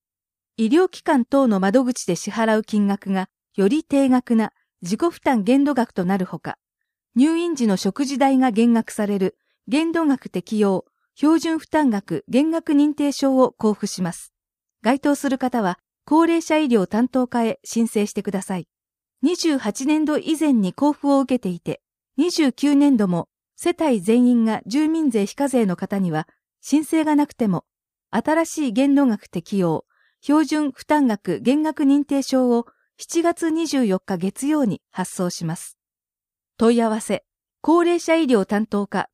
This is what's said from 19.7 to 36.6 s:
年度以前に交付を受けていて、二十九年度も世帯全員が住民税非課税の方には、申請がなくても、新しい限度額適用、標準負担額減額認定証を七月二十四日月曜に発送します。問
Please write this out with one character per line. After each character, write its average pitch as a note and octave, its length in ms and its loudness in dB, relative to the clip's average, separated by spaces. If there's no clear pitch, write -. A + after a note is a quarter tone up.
年 D#4 200 0
度 D4 120 0
以 D4+ 220 -4
前 D4+ 140 2
に F#3+ 240 0
交 D4 160 2
付 - 140 -6
を C#4 120 4
受 C4 160 -2
け B3 40 0
て F#3+ 100 -6
い F3 100 -8
て、 - 220 -8
二 E4 120 2
十 D4+ 220 0
九 C#4+ 240 0
年 C#4 220 4
度 G#3 100 2
も F3 220 -4
世 F4 240 -2
帯 C4 220 0
全 A3+ 260 2
員 A#3+ 180 2
が A3 220 -2
住 D4 200 0
民 D#4+ 220 0
税 G#3+ 160 0
非 - 100 -8
課 C#4+ 120 -2
税 B3 180 0
の F3+ 100 -2
方 G3 220 -6
に F#3 140 -2
は、 D#3 160 -4
申 D4+ 220 0
請 D#4+ 200 0
が D4+ 120 2
な D4 100 2
く - 80 -10
て A3+ 140 -2
も、 F3 180 -2
新 D4+ 340 0
し D#4 240 -4
い - 20 -6
限 C4+ 220 2
度 C#4 140 4
額 G#3+ 180 -2
適 - 320 -8
用、 E3+ 280 -2
標 D4+ 240 2
準 D4+ 260 -2
負 - 140 -16
担 D4+ 220 2
額 F#3+ 320 -2
減 C4+ 240 2
額 D#4 200 -4
認 C#4 200 4
定 C#4 180 -2
証 B3+ 280 0
を A#3 180 0
七 - 260 -4
月 E4+ 260 0
二 D#4+ 160 -2
十 C4+ 200 0
四 F#3 140 0
日 F#3+ 180 -8
月 F#3+ 280 -6
曜 D4+ 180 0
に G3+ 180 -2
発 - 240 -8
送 F3+ 160 -4
し - 120 -12
ま E3 120 -6
す。 - 220 -18
問 A#3 200 2